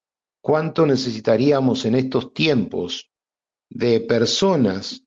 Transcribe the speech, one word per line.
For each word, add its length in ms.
cuánto 460
necesitaríamos 960
en 120
estos 360
tiempos 760
de 320
personas 1040